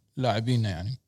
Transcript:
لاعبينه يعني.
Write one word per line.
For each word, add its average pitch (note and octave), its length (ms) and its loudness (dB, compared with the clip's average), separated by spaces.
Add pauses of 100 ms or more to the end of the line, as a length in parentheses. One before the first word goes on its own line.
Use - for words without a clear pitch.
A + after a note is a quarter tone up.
(160)
لاعبينه A#2 520 2
يعني. F#2+ 400 -4